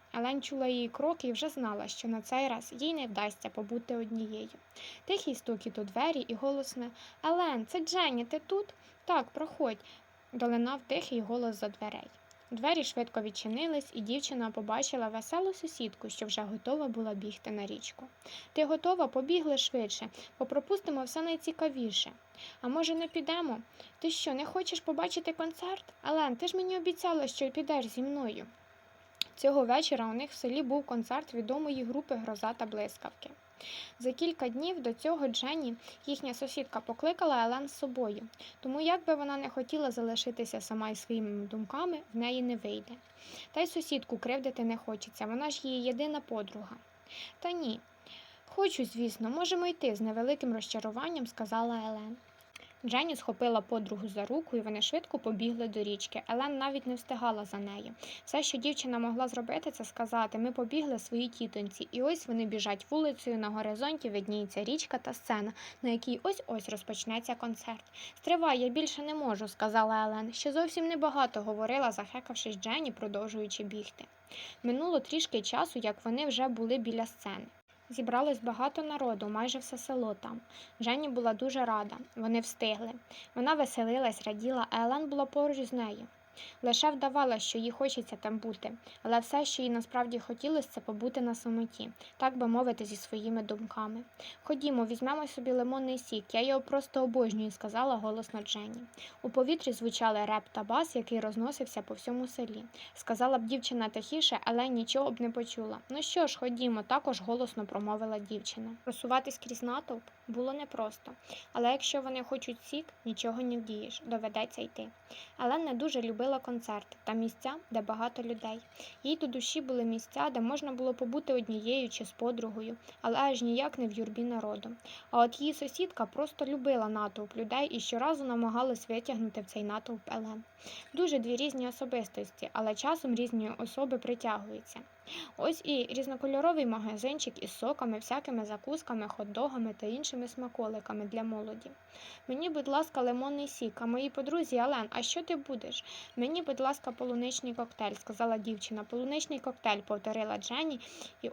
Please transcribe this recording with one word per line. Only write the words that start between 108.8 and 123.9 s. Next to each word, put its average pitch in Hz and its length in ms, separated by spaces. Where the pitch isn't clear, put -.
Просуватись 254 540
крізь 240 260
натовп 240 400
було 247 260
непросто, 240 580
але 240 180
якщо 277 300
вони 262 220
хочуть 247 400
сік, 311 220
нічого 233 360
не 240 160
вдієш, 220 480
доведеться 220 560
йти. 226 260
Елен 277 260
не 269 80
дуже 269 280
любила 233 380
концерти 233 640
та 220 100
місця, 226 400
де 226 100
багато 226 420
людей. 226 360
Їй 285 120
до 320 120
душі 254 340
були 254 220
місця, 233 460
де 247 120
можна 277 300
було 254 220
побути 254 400
однією 233 560
чи - 160
з - 60
подругою, 226 640
але 226 160
аж 269 240
ніяк 247 380
не 240 80
в 214 40